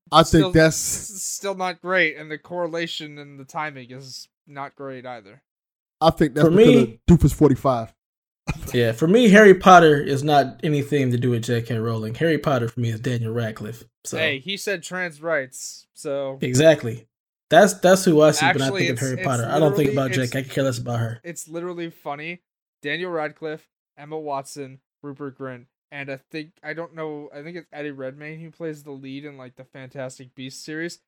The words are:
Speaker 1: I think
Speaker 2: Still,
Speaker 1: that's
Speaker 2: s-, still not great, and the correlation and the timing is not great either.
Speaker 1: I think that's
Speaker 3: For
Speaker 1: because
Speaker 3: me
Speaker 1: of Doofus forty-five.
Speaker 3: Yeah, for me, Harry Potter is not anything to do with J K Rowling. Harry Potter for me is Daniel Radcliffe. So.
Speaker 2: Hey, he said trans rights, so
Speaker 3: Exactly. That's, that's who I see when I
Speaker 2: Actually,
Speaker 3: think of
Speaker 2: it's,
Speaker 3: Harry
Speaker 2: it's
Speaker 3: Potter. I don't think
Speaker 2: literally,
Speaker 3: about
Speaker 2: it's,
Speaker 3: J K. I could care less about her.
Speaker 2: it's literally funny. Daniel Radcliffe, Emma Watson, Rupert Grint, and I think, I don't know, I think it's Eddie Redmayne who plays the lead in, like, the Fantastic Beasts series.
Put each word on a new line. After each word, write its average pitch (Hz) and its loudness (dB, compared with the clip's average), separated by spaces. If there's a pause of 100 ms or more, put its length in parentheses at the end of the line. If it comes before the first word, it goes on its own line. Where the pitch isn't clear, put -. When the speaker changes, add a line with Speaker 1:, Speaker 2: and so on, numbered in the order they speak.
(120)
Speaker 1:
I 147 4
think 160 6
Speaker 2:
Still, 156 4
Speaker 1:
that's 160 4 (400)
Speaker 2:
s-, 190 -14
still - -8
not 185 -8
great, 175 0
and 151 -16
the 151 -8
correlation 165 -8
and 143 -20
the 135 -20
timing 139 -12
is 131 -18 (180)
not 143 -16
great 131 -14
either. 117 -18 (580)
Speaker 1:
I 160 4
think 147 -2
that's 151 4
Speaker 3:
For 151 4
Speaker 1:
because 226 8
Speaker 3:
me 240 6
Speaker 1:
of - -6 (200)
Doofus 151 4
forty-five. 131 0 (800)
Speaker 3:
Yeah, 117 2
for 139 -2
me, 226 6
Harry 202 10
Potter 170 8
is 139 -4
not 143 2
anything 143 0
to 120 0
do 123 0
with 117 -2
J 117 -2
K 117 -6
Rowling. 110 -6
Harry 156 0
Potter 127 -2
for - -8
me 117 -2
is 113 -8
Daniel 117 -4
Radcliffe. 110 -8 (220)
So. - -10
Speaker 2:
Hey, 151 -4
he 185 -10
said 190 -8
trans 175 -10
rights, 151 -8
so 139 -8
Speaker 3:
Exactly. 131 2 (420)
That's, 196 6
that's 185 4
who 156 4
I 151 8
see 151 -2
when 160 0
I 135 0
Speaker 2:
Actually, 185 -4
Speaker 3:
think 175 -2
of - -4
Speaker 2:
it's, 117 -10
Speaker 3:
Harry 131 -4
Speaker 2:
it's 185 -6
Speaker 3:
Potter. 120 -2
I 147 -2
don't 151 2
think 143 2
Speaker 2:
literally, - -2
Speaker 3:
about 135 -2
Speaker 2:
it's, 127 -4
Speaker 3:
J 127 -2
K. 135 -6
I - -4
could - -14
care 139 -2
less 127 -2
about 123 -6
her. 117 -6
Speaker 2:
it's 170 -16
literally 170 -10
funny. 156 -12 (400)
Daniel 165 -6
Radcliffe, 156 -8 (300)
Emma 147 -14
Watson, 139 -10 (240)
Rupert 139 -12
Grint, 127 -14 (240)
and 143 -12
I 135 -10 (140)
think, 160 -14 (100)
I 151 -12
don't 165 -14
know, 151 -12
I 147 -18
think 170 -16
it's 165 -16
Eddie 147 -12
Redmayne 143 -14
who 165 -18
plays 151 -12
the 147 -18
lead 135 -14
in, 143 -18
like, 127 -20
the 131 -20
Fantastic 131 -16
Beasts 131 -16
series. 160 -10